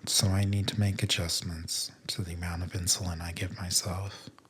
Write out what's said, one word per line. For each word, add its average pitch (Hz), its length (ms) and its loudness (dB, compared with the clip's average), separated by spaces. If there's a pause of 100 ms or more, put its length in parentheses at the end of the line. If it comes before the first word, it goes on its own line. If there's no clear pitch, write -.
So - 220 4
I 95 160 4
need 101 240 2
to - 120 -2
make 101 220 4
adjustments 85 880 -2 (160)
to - 140 -4
the 85 120 -4
amount 87 300 -2
of 87 80 -6
insulin 90 480 0
I 85 120 -4
give 92 240 -4
myself. 95 720 -2 (220)